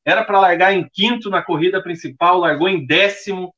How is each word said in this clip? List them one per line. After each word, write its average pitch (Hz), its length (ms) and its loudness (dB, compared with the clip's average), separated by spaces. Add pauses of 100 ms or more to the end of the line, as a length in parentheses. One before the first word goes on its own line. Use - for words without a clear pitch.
era 185 220 0
pra 202 160 2
largar 185 320 4
em 175 180 -2
quinto 226 380 -4
na 185 140 -2
corrida 185 400 -2
principal, 175 560 0
largou 165 320 0
em 160 160 -4
décimo. 185 720 -2